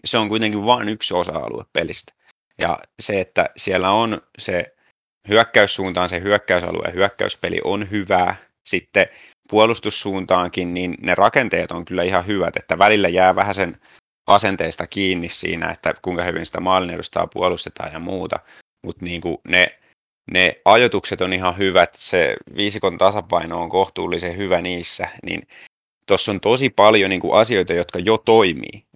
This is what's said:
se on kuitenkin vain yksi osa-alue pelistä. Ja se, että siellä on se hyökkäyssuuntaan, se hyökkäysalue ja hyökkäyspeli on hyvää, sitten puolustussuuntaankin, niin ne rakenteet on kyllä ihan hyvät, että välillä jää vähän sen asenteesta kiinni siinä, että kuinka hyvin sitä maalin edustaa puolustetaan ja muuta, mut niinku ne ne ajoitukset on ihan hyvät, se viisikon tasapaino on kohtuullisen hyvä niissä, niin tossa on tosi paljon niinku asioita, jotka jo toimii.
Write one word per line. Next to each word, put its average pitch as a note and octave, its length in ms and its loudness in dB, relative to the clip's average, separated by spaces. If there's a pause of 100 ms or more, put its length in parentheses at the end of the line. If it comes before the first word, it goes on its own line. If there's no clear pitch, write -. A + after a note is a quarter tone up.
se - 120 -2
on G#2+ 120 0
kuitenkin G#2 360 -2
vain A#2 240 0
yksi - 240 -6
osa-alue D#2+ 600 -4
pelistä. - 400 -6 (440)
Ja E2+ 220 -2 (200)
se, G2+ 200 -4
että F#2 380 -2
siellä F#2 340 -2
on A2 300 0 (180)
se F2 360 -6 (540)
hyökkäyssuuntaan, G2 800 2
se F2 120 -6
hyökkäysalue F2 640 0
ja - 60 -4
hyökkäyspeli F2+ 720 -2
on G2 280 -4
hyvää, F#2 440 0 (300)
sitten F#2+ 420 0 (420)
puolustussuuntaankin, F#2+ 1200 0
niin F2+ 280 -6
ne F2+ 140 0
rakenteet G2 560 2
on F2 140 -8
kyllä F2+ 180 -2
ihan F#2 240 0
hyvät, F#2+ 300 -2
että - 200 -4
välillä G2+ 320 6
jää F#2 260 4
vähän G2 200 0
sen F#2 260 -4 (460)
asenteesta G2 600 0
kiinni F#2 420 -2
siinä, E2 420 -6
että - 300 -4
kuinka F2 220 -4
hyvin E2+ 220 -6
sitä F2 140 -8
maalin F#2 300 0
edustaa E2+ 380 -6
puolustetaan - 680 -6
ja D#2+ 60 -12
muuta, F2+ 400 -6 (460)
mut - 160 -12
niinku F2 460 -8
ne F2+ 320 2 (520)
ne F#2 340 2
ajoitukset G2+ 560 4
on F#2 120 -2
ihan F#2 240 -2
hyvät, F#2 360 4
se D#2+ 420 0 (200)
viisikon G2+ 420 -4
tasapaino E2+ 640 -2
on E2+ 80 -8
kohtuullisen F2 680 -4
hyvä F#2 240 0
niissä, F2 460 -8 (180)
niin - 220 -8 (580)
tossa - 260 0
on G2 80 -4
tosi B2+ 300 2
paljon G#2 400 6
niinku F2+ 240 -2
asioita, G2+ 400 2
jotka F2 260 -4
jo F2+ 180 2
toimii. G2+ 680 2 (100)